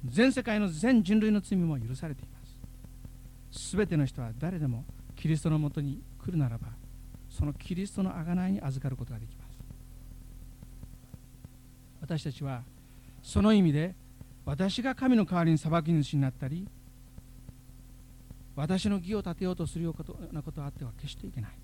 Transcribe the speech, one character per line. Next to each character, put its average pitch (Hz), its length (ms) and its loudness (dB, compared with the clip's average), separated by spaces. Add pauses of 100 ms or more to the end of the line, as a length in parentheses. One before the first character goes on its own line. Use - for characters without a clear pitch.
全 196 260 6
世 262 120 0
界 214 160 0
の 208 100 2
全 214 340 6
人 208 160 6
類 214 120 4
の 208 100 4
罪 196 160 0
も 160 220 2
許 117 160 -4
さ 160 120 -6
れ 143 80 -6
て - 80 -12
い - 40 -14
ま - 120 -18 (1120)
す。 - 180 -10
す - 60 -4
べ 208 100 4
て 165 120 2
の 143 80 6
人 131 160 -4
は 117 160 -6
誰 165 220 -2
で 147 80 0
も 120 180 -2 (300)
キ - 120 -4
リ 160 100 4
ス - 60 -4
ト 165 60 4
の 156 100 4
も 147 100 2
と 147 120 -4
に 143 200 -4 (220)
来 185 80 -4
る 175 60 2
な 139 120 4
ら 113 80 -4
ば、 - 100 -6 (640)
そ - 160 0
の 147 80 0
キ - 220 -6
リ 190 100 -2
ス - 80 -10
ト 196 100 0
の 185 80 2
贖 180 380 0
い - 40 2
に 202 80 -2
預 135 200 -4
か 135 80 -2
る 127 60 -4
こ 123 100 -8
と - 80 -10
が 110 60 -8
で 113 60 -10
き - 100 -14
ま - 100 -16
す。 - 60 -16 (2500)
私 156 220 -4
た 147 100 -4
ち - 100 -8
は 127 200 -6 (580)
そ - 200 2
の 214 120 10
意 208 80 10
味 160 120 8
で、 165 200 2 (500)
私 185 380 0
が 254 140 0
神 254 200 6
の 208 100 8
代 180 100 0
わ 170 80 6
り 165 80 8
に 160 60 8
裁 151 140 0 (120)
き 160 80 2
主 151 240 4
に 139 60 6
な 135 80 4
っ 127 40 -6
た - 140 -6
り、 170 200 -6 (1900)
私 180 340 0
の 202 80 2
義 185 180 -4
を 208 40 0
立 170 160 -4
て - 100 -4
よ 185 60 0
う 180 40 -2
と 165 120 -4
す - 100 -6
る 170 80 -2
よ 160 120 -2
う - 360 -10
な 151 80 -6
こ 156 100 -10
と 147 100 -8
が 139 60 -6
あ - 20 -6
っ - 40 -12
て - 100 -10
は 120 140 -8
決 - 140 -8
し - 60 -14
て 202 100 -12
い - 40 -10
け 123 100 -6
な 101 60 -8
い。 - 40 -14 (120)